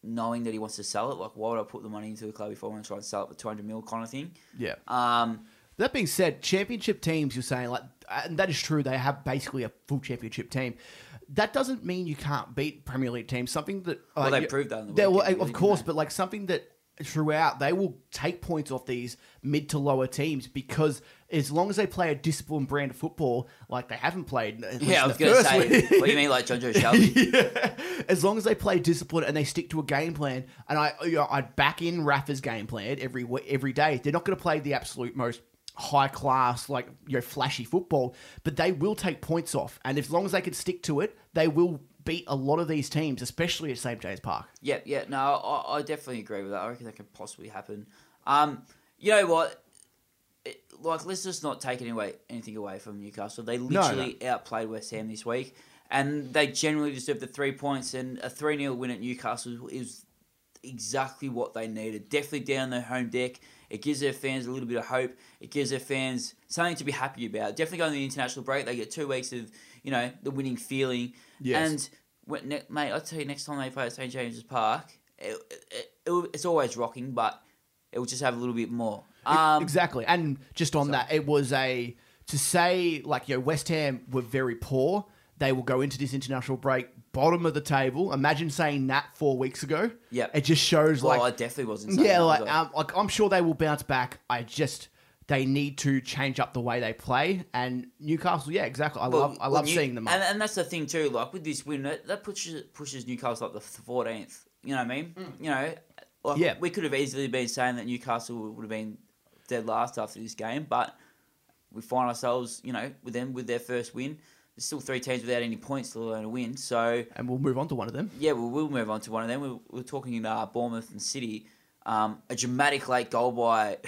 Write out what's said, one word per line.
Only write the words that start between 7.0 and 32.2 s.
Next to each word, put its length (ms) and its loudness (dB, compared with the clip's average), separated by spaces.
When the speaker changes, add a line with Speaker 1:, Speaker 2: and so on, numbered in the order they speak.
Speaker 2:
teams, 340 0
you're 60 -4
saying, 260 -2
like, 140 -4
and 280 -4
that 100 4
is 120 0
true, 220 2
they 140 0
have 280 0
basically 400 -2
a 80 -6
full 120 0
championship 500 -8
team. 240 -2
That 220 0
doesn't 320 -2
mean 220 -4
you 100 -4
can't 380 -4
beat 320 -4
Premier 240 -2
League 180 -6
teams. 220 -4
Something 320 -4
that, 180 -4
Speaker 1:
Well, 80 2
Speaker 2:
like, 80 4
Speaker 1:
they 100 6
Speaker 2:
you 40 0
Speaker 1:
proved 240 -2
that 80 -6
on 80 -10
the 80 -10
Speaker 2:
they, 120 8
well, 100 6
Speaker 1:
weekend, 180 4
Speaker 2:
of 60 -2
Speaker 1:
really, 120 0
Speaker 2:
course, 280 4
Speaker 1:
didn't 60 -6
they? 40 -2
Speaker 2:
but, 60 0
like, 160 0
something 340 -2
that 260 -2
throughout, 560 2
they 160 4
will 240 0
take 300 -4
points 300 -2
off 160 -6
these 320 -4
mid 280 0
to 80 2
lower 280 4
teams, 400 -2
because 560 0
as 200 2
long 180 4
as 80 0
they 100 4
play 240 0
a 40 2
disciplined 540 -2
brand 240 0
of 40 -14
football, 520 0
like 200 -6
they 80 -6
haven't 280 0
played 400 -2
at 100 -8
least 100 -2
Speaker 1:
Yeah, 160 8
I 20 6
Speaker 2:
in 60 6
Speaker 1:
was 100 2
Speaker 2:
the 60 6
Speaker 1:
gonna 120 10
Speaker 2:
first 140 10
Speaker 1:
say, 180 6
Speaker 2:
league. 220 8
Speaker 1:
what 160 10
do 40 8
you 60 6
mean, 140 6
like 160 4
John 140 2
Joe 120 0
Shelby? 420 8
Speaker 2:
<laughs> 200 6
Yeah. 400 4
As 160 4
long 140 4
as 60 -4
they 100 4
play 240 2
disciplined 480 2
and 100 0
they 80 2
stick 260 -4
to 100 -2
a 20 -4
game 320 0
plan, 320 -4
and 80 2
I, 240 2
you 140 2
know, 120 4
I 140 2
back 400 0
in 200 0
Rafa's 380 2